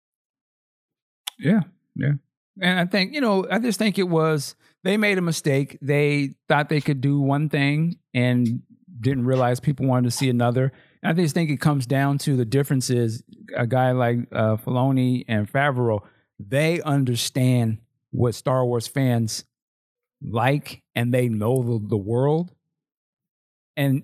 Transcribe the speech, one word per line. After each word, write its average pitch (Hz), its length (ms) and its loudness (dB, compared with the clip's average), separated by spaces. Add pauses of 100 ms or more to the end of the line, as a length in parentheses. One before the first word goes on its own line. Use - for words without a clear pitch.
(1400)
Yeah, 185 220 2 (340)
yeah. 139 160 0 (480)
And 185 180 0
I 175 80 2
think, 196 260 0
you 302 80 -4
know, 196 300 2
I 202 80 0
just 226 220 -2
think 208 180 0
it 180 100 0
was, 160 460 0 (300)
they 190 120 2
made 208 220 2
a 180 40 0
mistake. 147 600 0
They 143 520 0 (140)
thought 147 200 2
they 151 120 0
could 139 200 -2
do 143 200 2
one 139 280 0
thing 147 500 0 (160)
and 123 480 2 (380)
didn't 123 240 0
realize 127 340 2
people 135 280 -2
wanted 123 240 2
to - 60 -6
see 135 120 0
another. 123 440 2 (300)
And - 80 -2
I 170 100 0
just 156 140 0
think 165 160 0
it 135 100 -2
comes 143 260 2
down 139 320 0
to 139 180 0
the 123 80 0
differences. 123 800 0 (340)
A 120 100 0
guy 127 260 2
like, 120 260 0 (140)
uh, 110 240 0
Filoni 127 720 0
and 104 240 -2
Favreau, 123 500 0 (380)
they 147 440 -2
understand 127 960 0 (320)
what 113 240 0
Star 131 320 0
Wars 120 200 -2
fans 120 580 -2 (800)
like, 123 600 -2 (120)
and 120 180 0
they 123 160 2
know 113 340 0
the, 117 260 -2
the 113 80 0
world. 131 580 -2 (1200)
And, 139 280 0